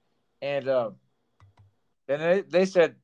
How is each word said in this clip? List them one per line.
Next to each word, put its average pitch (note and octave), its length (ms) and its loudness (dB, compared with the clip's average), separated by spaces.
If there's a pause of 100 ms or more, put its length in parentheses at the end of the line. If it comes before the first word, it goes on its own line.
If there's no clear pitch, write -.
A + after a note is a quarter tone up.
(420)
And, C#3 280 -6
um, A#2+ 260 -2 (1120)
and D3 140 -4
they, F3 200 0
they E3+ 240 0
said E3+ 380 2